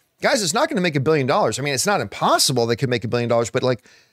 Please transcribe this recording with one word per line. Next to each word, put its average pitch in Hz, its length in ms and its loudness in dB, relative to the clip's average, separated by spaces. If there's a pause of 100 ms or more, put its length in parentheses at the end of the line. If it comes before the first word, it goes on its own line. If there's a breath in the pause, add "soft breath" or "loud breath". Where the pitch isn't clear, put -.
(240 soft breath)
"Guys, 233 180 2
it's 175 140 -2
not 302 140 0
gonna 214 120 -2
make 170 140 0
a 147 40 2
billion 139 280 2
dollars." 147 320 0
I - 20 -6
mean, 143 140 -2
it's 120 100 -2
not 190 160 0
impossible 135 640 0
they 117 100 0
could 127 140 -4
make 123 140 0
a 117 40 -6
billion 120 220 -2
dollars, 117 220 2
but, 127 100 0
like, 127 220 0 (300 soft breath)